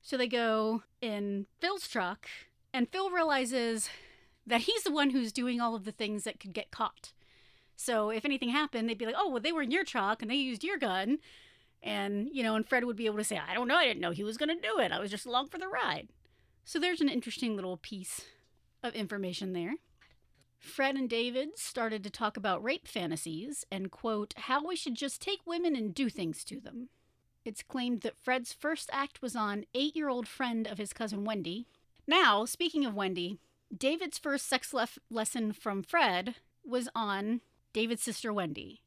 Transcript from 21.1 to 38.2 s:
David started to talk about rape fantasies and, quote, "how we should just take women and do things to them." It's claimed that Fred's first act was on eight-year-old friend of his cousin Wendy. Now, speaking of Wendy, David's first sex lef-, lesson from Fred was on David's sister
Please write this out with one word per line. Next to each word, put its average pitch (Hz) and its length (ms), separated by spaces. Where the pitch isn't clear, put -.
David 247 480
started 220 460
to 208 60
talk 214 260
about 190 260
rape 269 260
fantasies 170 840
and, 190 180
quote, 214 460
"how 285 280
we 349 120
should 254 180
just 277 260
take - 260
women 339 280
and 214 200
do 269 140
things 165 360
to - 160
them." 247 300
It's 220 180
claimed 247 380
that - 160
Fred's 254 360
first - 400
act 277 300
was 240 140
on 208 360
eight-year-old 269 540
friend 233 400
of 208 120
his 202 140
cousin 208 320
Wendy. 208 440
Now, 262 400
speaking 320 400
of 214 120
Wendy, 185 420
David's 311 420
first 277 300
sex - 260
lef-, 233 240
lesson 220 420
from 196 320
Fred 226 520
was 247 280
on 214 500
David's 226 300
sister 226 300